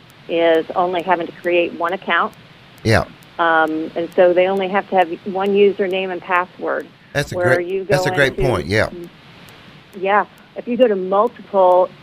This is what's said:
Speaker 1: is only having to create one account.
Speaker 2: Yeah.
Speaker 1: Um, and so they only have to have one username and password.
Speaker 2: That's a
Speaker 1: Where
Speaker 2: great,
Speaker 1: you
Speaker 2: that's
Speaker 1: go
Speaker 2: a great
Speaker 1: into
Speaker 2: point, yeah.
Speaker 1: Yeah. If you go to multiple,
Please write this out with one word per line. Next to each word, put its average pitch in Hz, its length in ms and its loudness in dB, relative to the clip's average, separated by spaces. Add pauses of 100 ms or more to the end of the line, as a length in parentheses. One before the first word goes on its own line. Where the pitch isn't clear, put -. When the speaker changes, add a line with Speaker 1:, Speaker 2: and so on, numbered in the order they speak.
(280)
Speaker 1:
is 165 440 0
only 180 300 -2
having 170 260 -2
to - 40 -16
create 175 480 -2
one 170 140 -4
account. 190 400 -2 (500)
Speaker 2:
Yeah. 107 220 2 (340)
Speaker 1:
Um, 160 560 0
and 170 180 -6
so 180 200 4
they 180 160 2
only 196 180 -2
have 196 220 -4
to 196 80 -2
have 170 120 2 (240)
one 190 180 -2
username 190 600 2
and 170 100 -10
password. 165 640 -4 (280)
Speaker 2:
That's 147 180 -4
a 180 60 -8
Speaker 1:
Where 180 180 2
Speaker 2:
great, 175 120 0
Speaker 1:
you 190 180 -4
Speaker 2:
that's - 200 0
Speaker 1:
go 185 60 -2
Speaker 2:
a 185 40 -4
great 135 220 2
Speaker 1:
into - 120 -2
Speaker 2:
point, 82 180 -2
yeah. 98 220 0 (1080)
Speaker 1:
Yeah. 190 280 0 (320)
If 190 100 -12
you 240 80 -4
go 233 140 4
to 208 80 0
multiple, 185 920 2 (140)